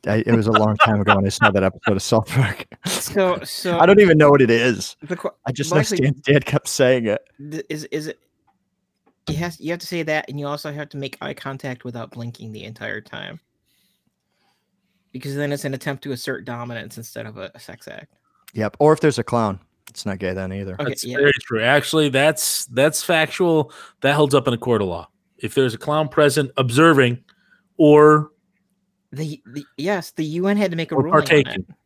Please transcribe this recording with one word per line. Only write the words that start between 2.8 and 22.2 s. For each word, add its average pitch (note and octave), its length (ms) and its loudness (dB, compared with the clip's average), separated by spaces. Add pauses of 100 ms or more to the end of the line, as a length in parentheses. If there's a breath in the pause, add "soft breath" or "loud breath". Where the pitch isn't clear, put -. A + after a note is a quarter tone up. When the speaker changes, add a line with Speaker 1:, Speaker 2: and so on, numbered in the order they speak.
Speaker 2:
So, F#3 580 -2
so F3 340 -4
Speaker 1:
I E3+ 80 6
don't G3+ 140 8
even E3+ 180 6
know D3 120 8
what C#3+ 120 6
it A#2 80 4
is. A#2 520 0
Speaker 2:
the D3+ 140 -8
qu-, - 140 -10 (160)
Speaker 1:
I B2+ 60 -6
just C#3 180 -6
Speaker 2:
well, F3+ 60 0
Speaker 1:
know D3+ 40 4
Speaker 2:
actually F3 180 -2
Speaker 1:
Stan's C#3 240 0
dad C#3 240 2
kept - 220 -2
saying B2+ 380 2
it. G#2 140 -2 (300)
Speaker 2:
th-, D#3 180 -10
is, D3+ 240 -10
is D3+ 160 -6
it, - 100 -14 (1080)
you D3 80 -4
has, E3+ 240 -8
you D#3 100 -8
have E3+ 100 -4
to - 60 -14
say E3+ 160 -6
that, D3+ 260 -2
and D3 120 -10
you C#3+ 60 -6
also D3 260 -8
have D3 180 -12
to D3 60 -14
make C#3 240 -10
eye - 140 -10
contact C3+ 500 -12
without A#2 280 -12
blinking A#2 400 -14
the G#2+ 120 -16
entire A2 360 -12
time. - 400 -16 (1700)
Because C#3 240 -10
then C#3+ 160 -4
it's C#3+ 120 -8
an C3+ 100 -4
attempt C3+ 300 -8
to B2+ 80 -8
assert B2 320 -8
dominance A#2+ 520 -12
instead A2+ 300 -14
of A2 100 -16
a, F#2+ 180 -12
a G#2 60 -20
sex - 280 -20
act. - 260 -20 (400)
Speaker 1:
Yep. G#2+ 260 -4
Or D3+ 120 6
if D3+ 80 2
there's D3+ 180 2
a - 60 -4
clown, G#2+ 360 -2 (280)
it's - 180 -18
not F#2+ 120 -6
gay F#2 140 -4
then F#2+ 200 -8
either. F#2+ 220 -10
Speaker 2:
Okay, C#3+ 160 -8
Speaker 3:
That's - 140 -10
Speaker 2:
yeah. B2 140 -6
Speaker 3:
very C#3+ 140 4 (100)
true. A2 200 -4
Actually, D3 460 2
that's, C#3+ 580 0